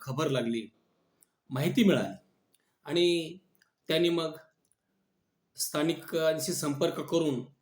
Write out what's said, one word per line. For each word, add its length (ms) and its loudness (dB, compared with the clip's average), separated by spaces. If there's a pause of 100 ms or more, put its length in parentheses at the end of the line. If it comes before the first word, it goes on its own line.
खबर 280 -2
लागली, 360 -2 (840)
माहिती 340 2
मिळाली 320 4 (680)
आणि 540 0 (500)
त्यांनी 200 2
मग 280 -2 (1200)
स्थानिकांशी 960 -2
संपर्क 480 -2
करून 440 0 (180)